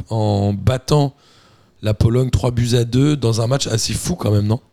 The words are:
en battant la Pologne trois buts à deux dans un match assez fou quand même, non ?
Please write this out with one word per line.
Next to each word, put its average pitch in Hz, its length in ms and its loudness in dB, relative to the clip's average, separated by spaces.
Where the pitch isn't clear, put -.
en 104 420 0
battant 131 600 0
la 107 140 0
Pologne 123 340 2
trois 123 220 0
buts 120 240 0
à 117 80 2
deux 131 320 2
dans 113 260 0
un 113 60 -2
match 135 180 -2
assez 110 280 -4
fou 175 220 -4
quand 117 140 -4
même, 104 160 2
non ? 110 140 0